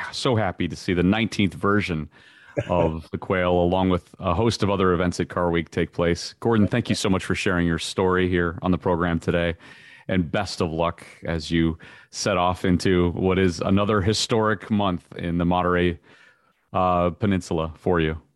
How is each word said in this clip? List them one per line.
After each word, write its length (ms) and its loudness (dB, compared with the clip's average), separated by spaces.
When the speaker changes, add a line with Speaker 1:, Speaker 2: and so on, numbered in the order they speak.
Speaker 1:
so 240 0
happy 320 -2
to 80 -8
see 160 -4
the 100 2
nineteenth 500 2
version 540 0
Speaker 2:
<laughs> 300 -8
Speaker 1:
of 420 0
the 60 -6
Quail, 340 0
along 380 2
with 300 -2
a 140 -2
host 300 0
of 60 2
other 240 2
events 260 0
at 80 -2
Car 240 -2
Week, 200 -2
take 200 -2
place. 480 -2
Gordon, 260 4
thank 220 0
you 80 -2
so 140 -2
much 160 0
for 100 -2
sharing 320 0
your 120 0
story 500 0
here 320 0
on 100 0
the 60 2
program 420 0
today, 360 -2
and 240 -2
best 300 -4
of 100 0
luck 340 -4
as 260 -6
you 260 2
set 260 -2
off 260 0
into 480 2
what 260 0
is 220 2
another 420 2
historic 680 0
month 460 -2
in 200 -4
the 80 0
Monterey, 540 2
uh, 380 2
Peninsula 680 -2
for 220 0
you. 220 0